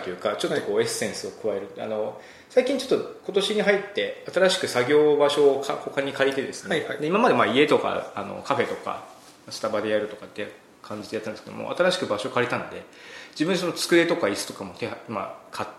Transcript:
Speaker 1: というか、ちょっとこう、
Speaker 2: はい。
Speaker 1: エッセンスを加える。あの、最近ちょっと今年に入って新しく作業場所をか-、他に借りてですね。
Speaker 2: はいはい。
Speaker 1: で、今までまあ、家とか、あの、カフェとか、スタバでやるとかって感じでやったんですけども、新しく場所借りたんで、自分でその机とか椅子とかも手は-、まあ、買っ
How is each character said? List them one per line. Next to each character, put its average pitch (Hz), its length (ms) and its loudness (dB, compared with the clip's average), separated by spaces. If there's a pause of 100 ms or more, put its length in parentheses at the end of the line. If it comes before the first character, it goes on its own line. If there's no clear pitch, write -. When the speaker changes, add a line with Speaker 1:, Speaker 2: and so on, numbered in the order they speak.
Speaker 1:
と 92 80 -8
い 90 40 -6
う - 20 -12
か、 107 200 -2
ち - 100 -2
ょ - 20 0
っ 160 60 0
と 139 80 0
こ 101 100 -4
う、 104 40 2
Speaker 2:
は 113 60 4
い。 - 20 4
Speaker 1:
エ - 20 -2
ッ - 40 -4
セ - 160 -4
ン 98 80 -6
ス - 120 -10
を 95 40 -8
加 101 240 -4
え 98 60 -4
る。 98 80 -10 (140)
あ 113 40 -6
の、 107 340 -4 (300)
最 247 140 4
近 277 140 -2
ち - 140 0
ょ - 60 4
っ - 20 0
と - 160 -10 (100)
今 190 80 -8
年 190 200 0
に 208 80 2
入 202 140 4
っ 196 60 -2 (120)
て - 380 -4
新 180 180 6
し - 80 0
く - 80 -4
作 127 240 0
業 151 260 6
場 143 140 6
所 143 240 6
を 135 60 -2
か-、 - 140 -4
他 - 260 -6
に 139 120 -2
借 135 180 2
り 135 60 -2
て 135 60 -2
で 113 100 -6
す - 160 -12
ね。 180 80 0
Speaker 2:
は 143 60 0
い - 60 -8
は 131 60 -6
い。 - 40 -10
Speaker 1:
で、 151 80 -4
今 180 120 2
ま 240 100 6
で 160 60 6
ま 123 100 6
あ、 - 20 2
家 127 200 6
と 143 120 6
か、 95 360 -2
あ 101 80 -6
の、 98 200 -8
カ - 140 0
フ - 60 2
ェ - 40 2
と - 80 -4
か、 - 300 -8 (440)
ス - 120 -10
タ 113 80 -2
バ 107 140 0
で 107 60 -2
や 107 100 2
る 104 100 -2
と - 80 -10
か 98 100 -16
っ - 20 -16
て 104 240 -10 (300)
感 107 200 -12
じ 98 80 -14
で 110 60 -6
や 107 40 -2
っ - 40 -14
た 110 60 -6
ん - 40 -8
で - 40 -14
す - 60 -20
け 107 60 -14
ど 104 60 -12
も、 110 200 -6
新 180 140 4
し 175 80 -2
く 135 80 -2
場 101 120 0
所 127 120 -6
借 123 160 2
り - 40 -4
た 123 80 -2
ん 90 120 -8
で、 92 120 -12 (500)
自 151 120 -2
分 185 100 2
で 175 40 0
そ 170 80 -2
の 165 60 -2
机 170 340 4
と 170 100 0
か 107 120 0
椅 101 80 0
子 - 100 -6
と - 80 -12
か 101 100 -10
も 92 100 -12
手 - 120 -6
は-、 104 100 -8 (120)
ま 101 340 -8
あ、 - 80 -20
買 - 160 -8
っ - 20 -14 (100)